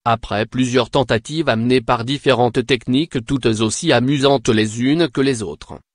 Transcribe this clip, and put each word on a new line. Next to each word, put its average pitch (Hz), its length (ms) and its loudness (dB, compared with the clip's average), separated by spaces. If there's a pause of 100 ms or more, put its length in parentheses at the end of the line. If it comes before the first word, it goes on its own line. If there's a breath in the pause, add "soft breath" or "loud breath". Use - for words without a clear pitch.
Après 113 420 -2
plusieurs 123 440 0
tentatives 139 580 -2
amenées 123 320 2
par 117 240 -2
différentes 123 600 0
techniques 127 640 -2
toutes 139 200 -2
aussi 110 440 0
amusantes 131 580 2
les 110 320 0
unes 151 280 2
que 139 120 -4
les 131 220 0
autres, 78 380 -12 (140)